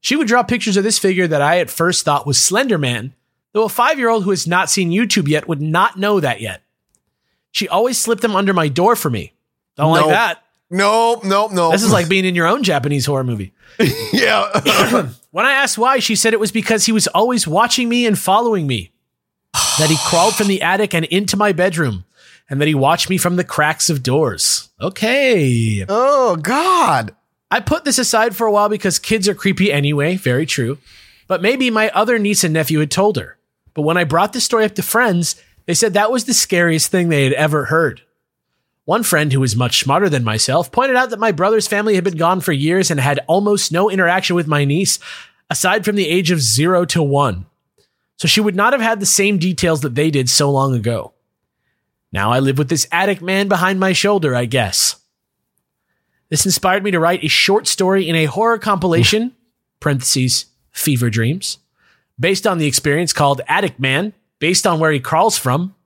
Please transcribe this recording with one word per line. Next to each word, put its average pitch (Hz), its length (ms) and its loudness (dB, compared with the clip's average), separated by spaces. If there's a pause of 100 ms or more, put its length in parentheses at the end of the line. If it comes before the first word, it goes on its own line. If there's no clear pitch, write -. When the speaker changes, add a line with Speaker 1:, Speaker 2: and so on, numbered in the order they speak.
Speaker 1:
She - 140 -2
would 294 120 -2
draw 240 140 2
pictures 220 340 -2
of 196 80 0
this 214 140 0
figure 185 280 0
that 151 140 0
I 160 200 2
at 165 100 -4
first 170 340 -2
thought 143 220 0
was 139 120 0
Slender 226 380 0
Man, 123 380 -4 (400)
though 220 100 2
a 208 60 -2
five-year-old 240 540 0
who 185 60 0
has 185 160 -2
not 175 220 0
seen 180 220 0
YouTube 190 380 0
yet 151 200 -2
would 151 140 -4
not 175 360 0
know 202 220 0
that 120 220 -2
yet. 101 180 -10 (920)
She - 160 -4
always 233 300 0
slipped 233 220 -2
them 214 160 0
under 196 160 0
my 165 160 2
door 175 280 2
for - 120 -4
me. 107 240 -6 (440)
Don't 156 160 2
like 170 100 4
Speaker 2:
Nope. 156 80 4
Speaker 1:
that. 185 320 0 (260)
Speaker 2:
Nope, 226 560 0
nope, 202 280 0
nope. 170 200 2
Speaker 1:
This 196 100 0
is 226 80 2
like 175 200 2
being 190 160 2
in 180 80 0
your 170 120 2
own 233 180 0
Japanese 143 420 0
horror 139 180 -2
movie. 104 300 -6 (240)
Speaker 2:
<laughs> 226 340 0
Yeah. - 960 0 (120)
Speaker 1:
<clears throat> - 100 -20
When 202 160 -2
I 277 60 2
asked 269 260 0
why, 254 220 2
she 214 160 0
said 226 180 2
it 208 60 0
was 214 120 -2
because 220 320 0
he 226 80 0
was 220 140 2
always 233 420 0
watching 233 400 0
me 240 160 2
and 214 140 2
following 208 480 2
me, 110 260 -4 (880)
that 156 100 2
he 156 80 2 (100)
crawled 180 280 2
from 202 140 -2
the 190 120 0
attic 196 340 0
and 165 120 0
into 196 320 -2
my 208 140 2
bedroom, 160 520 -2 (460)
and 139 100 -2
that 147 80 2
he 156 60 2
watched 139 340 0
me 185 80 0
from 180 200 0
the 180 80 0
cracks - 440 -2
of 147 140 -2
doors. 127 680 -2 (100)
Okay. 165 1080 0
Speaker 2:
Oh, 233 480 2
God. 220 800 0 (340)
Speaker 1:
I 226 100 0
put 311 260 -2
this 269 120 0
aside 226 380 0
for 226 100 -2
a 214 60 2
while 208 160 2
because 202 300 -2
kids 220 280 -2
are 202 80 0
creepy 196 380 0
anyway. 143 440 0
Very 135 280 0
true. 131 320 -4 (520)
But 180 120 0
maybe 247 300 0
my 220 200 2
other 220 280 2
niece 202 260 0
and 160 80 0
nephew 156 280 0
had 151 100 -2
told 202 260 0
her. - 220 -10 (340)
But 156 100 -6
when 160 140 0
I 175 80 2
brought 165 300 0
this 247 100 -2
story 220 220 2
up 214 80 -4
to 185 80 -6
friends, 190 540 0 (280)
they 175 80 -4
said 202 220 2
that 208 180 2
was 247 120 -2
the 240 100 -2
scariest 170 560 2
thing 175 180 2
they 143 160 2
had 131 80 2
ever 147 340 0
heard. 160 360 0 (800)
One 214 200 0
friend 151 280 0
who 135 80 2
was 117 160 0
much 123 240 0
smarter 165 300 2
than 131 140 -2
myself 113 480 -2
pointed 254 240 0
out 254 140 0
that 214 100 -8
my 220 120 0
brother's 202 360 0
family 208 260 0
had 185 100 0
been 180 140 -2
gone 170 240 2
for 180 100 -2
years 165 380 0
and 147 100 -2
had 139 280 0
almost 202 440 0
no 185 160 2
interaction 185 480 0
with 165 120 -2
my 147 180 0
niece, 160 320 0 (500)
aside 185 380 -2
from 208 100 -2
the 185 120 0
age 175 240 0
of 160 100 0
zero 156 440 2
to 170 160 0
one. 139 440 0 (720)
So - 100 -4
she 208 120 2
would 208 160 0
not 214 180 4
have 254 80 0
had 226 180 0
the 196 60 -2
same 202 320 2
details 165 440 0
that 135 120 -4
they 156 160 0
did 131 180 0
so 143 220 2
long 135 240 0
ago. 113 380 -4 (1040)
Now 101 180 0
I 131 80 2
live 135 180 0
with 143 100 0
this - 240 -2
attic 190 300 -2
man 190 260 -2
behind 190 320 0
my 190 140 2
shoulder, 170 420 0
I 123 80 -2
guess. 117 520 0 (1300)
This 151 180 -2
inspired 190 360 0
me 202 80 -2
to 180 100 2
write 170 240 0
a 156 40 -2
short - 380 0
story 190 420 0
in 165 80 0
a 160 80 2
horror 220 340 0
compilation, 196 760 0 (220)
<laughs> - 240 -20
parentheses, 131 680 -2 (260)
Fever 123 380 0
Dreams, 117 480 -4 (600)
based 190 280 0
on 185 120 0
the 151 80 0
experience 151 460 -2
called 139 360 0
Attic 180 300 -2
Man, 139 340 -2 (280)
based 170 260 0
on 170 140 0
where 160 120 2
he 139 80 0
crawls 165 380 0
from. 156 360 -2 (120)